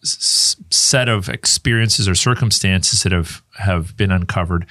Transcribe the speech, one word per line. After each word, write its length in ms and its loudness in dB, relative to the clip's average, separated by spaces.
s-, 540 -2
set 380 2
of 220 -2
experiences 760 0
or 80 2
circumstances 920 0
that 80 0
have, 300 -2
have 420 -2
been 140 0
uncovered, 600 -2